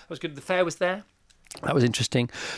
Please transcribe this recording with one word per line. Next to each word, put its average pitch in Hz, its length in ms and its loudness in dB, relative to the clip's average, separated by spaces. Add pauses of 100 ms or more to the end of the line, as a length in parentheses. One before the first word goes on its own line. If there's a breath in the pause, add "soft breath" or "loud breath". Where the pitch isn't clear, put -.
That - 80 -18
was 165 100 -10
good. 156 160 -8
The 139 60 -14
fair 185 240 2
was 160 100 -2
there. 185 300 -2 (580)
That - 120 0
was 127 80 6
interesting. 120 460 2 (280 loud breath)